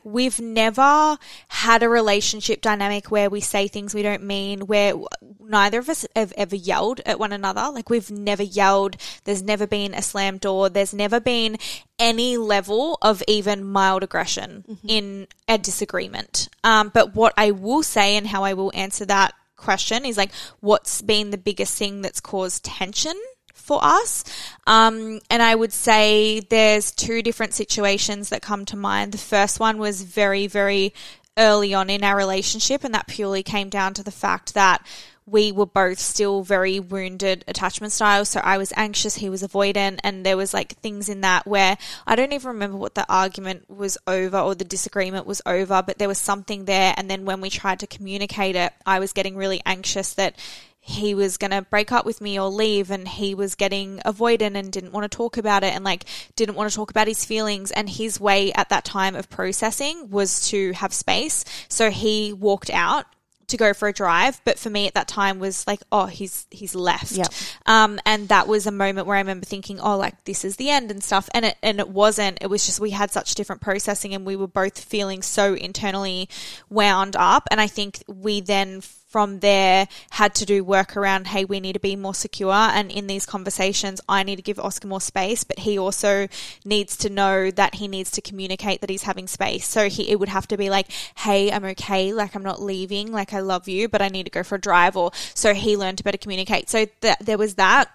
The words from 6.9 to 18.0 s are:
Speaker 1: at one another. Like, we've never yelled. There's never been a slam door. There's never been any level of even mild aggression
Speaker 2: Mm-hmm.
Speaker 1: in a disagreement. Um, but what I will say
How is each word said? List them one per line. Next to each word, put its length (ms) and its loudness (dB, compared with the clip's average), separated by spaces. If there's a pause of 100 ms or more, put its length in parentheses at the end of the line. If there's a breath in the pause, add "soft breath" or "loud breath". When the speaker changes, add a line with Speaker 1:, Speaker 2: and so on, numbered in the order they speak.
Speaker 1:
at 120 0
one 140 -2
another. 400 -2
Like, 180 -10
we've 200 0
never 320 -2
yelled. 540 2 (280 loud breath)
There's 180 -2
never 240 0
been 280 -2
a 80 -6
slam 360 -2
door. 300 2
There's 260 0
never 240 0
been 400 0 (400 loud breath)
any 380 2
level 640 0
of 240 4
even 380 0
mild 380 2
aggression 680 -4
Speaker 2:
Mm-hmm. 200 -16
Speaker 1:
in 380 -2 (220)
a 100 4
disagreement. 880 -6 (140)
Um, 300 6
but 220 6
what 220 6
I 160 4
will 300 0
say 340 2